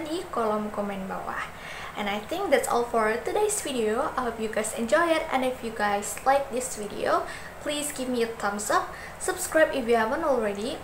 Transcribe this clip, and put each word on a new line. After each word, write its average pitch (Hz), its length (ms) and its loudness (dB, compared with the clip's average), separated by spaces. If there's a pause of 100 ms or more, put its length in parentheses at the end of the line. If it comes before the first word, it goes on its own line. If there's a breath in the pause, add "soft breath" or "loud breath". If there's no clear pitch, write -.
di 320 260 -4
kolom 214 400 0
komen 202 400 -4
bawah. 180 320 -4 (560 loud breath)
And 208 100 -2
I 208 160 -2
think 339 300 0
that's - 180 2
all 240 160 2
for 220 380 2
today's 415 340 0
video. 247 560 0
I 247 140 0
hope 226 100 -6
you 220 80 -2
guys 214 300 -2
enjoy 311 340 4
it, 320 160 2
and 254 160 2
if 254 160 0
you 226 160 -6
guys 202 480 0
like 277 300 4
this 247 260 -4
video, 220 480 0 (380 loud breath)
please 294 260 -2
give 254 160 -4
me 247 160 2
a 226 160 0
thumbs 208 320 -2
up, 370 220 2 (260 loud breath)
subscribe - 560 2
if 240 140 0
you 233 100 6
haven't 254 240 2
already, 226 600 0